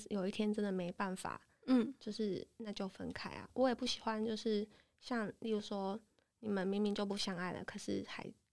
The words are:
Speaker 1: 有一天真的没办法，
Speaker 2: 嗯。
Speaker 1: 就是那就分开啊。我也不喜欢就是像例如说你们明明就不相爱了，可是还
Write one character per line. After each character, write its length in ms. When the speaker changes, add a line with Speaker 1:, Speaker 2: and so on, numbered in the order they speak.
Speaker 1:
有 180
一 40
天 220
真 100
的 80
没 200
办 240
法， 260
Speaker 2:
嗯。 340
Speaker 1:
就 120
是 360
那 140
就 160
分 240
开 200
啊。 220
我 140
也 60
不 140
喜 140
欢 220
就 120
是 320
像 400
例 100
如 100
说 400
你 60
们 200
明 120
明 140
就 100
不 140
相 180
爱 160
了， 140
可 140
是 280
还 180